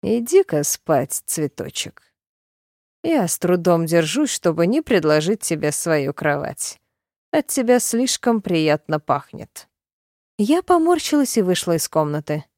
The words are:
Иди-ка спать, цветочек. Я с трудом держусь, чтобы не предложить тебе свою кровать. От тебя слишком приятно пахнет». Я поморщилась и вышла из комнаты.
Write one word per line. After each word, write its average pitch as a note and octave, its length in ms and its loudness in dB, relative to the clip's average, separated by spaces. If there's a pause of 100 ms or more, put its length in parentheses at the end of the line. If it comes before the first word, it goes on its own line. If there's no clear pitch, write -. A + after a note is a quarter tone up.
Иди-ка A#3 600 2
спать, - 600 -2
цветочек. - 880 -8 (880)
Я C#4+ 260 0
с - 100 -4
трудом F3 460 2
держусь, E3 460 0
чтобы E3+ 360 0
не B3+ 140 2
предложить E3 600 2
тебе D3+ 300 -2
свою D3 440 -2
кровать. - 680 -4 (520)
От D#4 140 0
тебя B3 320 2
слишком A#3 640 0
приятно D#3 560 0
пахнет». - 680 -6 (720)
Я C#4+ 240 2
поморщилась D#4+ 760 2
и A3 60 2
вышла F3+ 340 0
из - 120 -4
комнаты. D3+ 560 -2 (140)